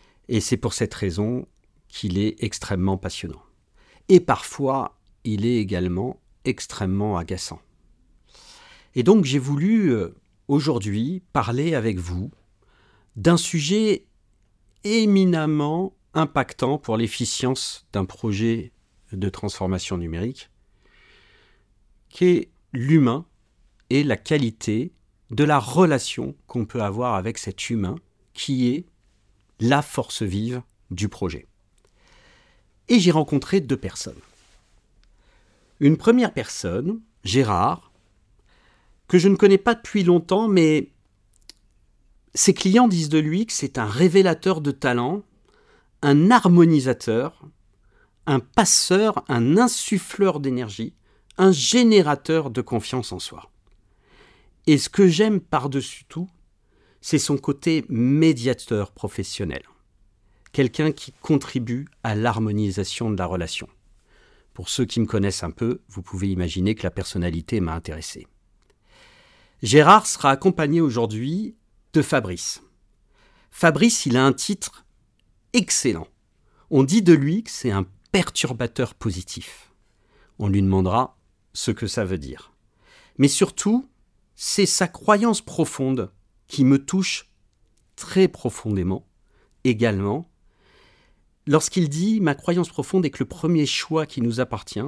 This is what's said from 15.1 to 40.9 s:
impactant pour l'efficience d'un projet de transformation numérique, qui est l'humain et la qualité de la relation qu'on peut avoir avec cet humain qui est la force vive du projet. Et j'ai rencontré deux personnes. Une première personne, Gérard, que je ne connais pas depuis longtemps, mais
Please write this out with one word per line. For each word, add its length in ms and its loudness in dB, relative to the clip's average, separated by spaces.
impactant 640 -2
pour 180 -4
l'efficience 960 -4
d'un 120 -2
projet 680 -4
de 180 -6
transformation 680 -6
numérique, 520 -8
qui 160 0
est 240 2
l'humain 540 2
et 140 2
la 120 0
qualité 760 -2
de 120 0
la 160 4
relation 800 0
qu'on 180 -4
peut 180 -6
avoir 340 -2
avec 220 -6
cet 320 -10
humain 260 -4
qui 340 -2
est 180 -4
la 240 2
force 400 -6
vive 400 -4
du 160 -4
projet. 400 -10
Et 120 6
j'ai 100 4
rencontré 500 2
deux 160 -2
personnes. 440 -12
Une 160 4
première 360 2
personne, 680 -6
Gérard, 680 0
que 100 6
je 100 6
ne 80 4
connais 200 6
pas 200 2
depuis 260 -4
longtemps, 460 2
mais 420 2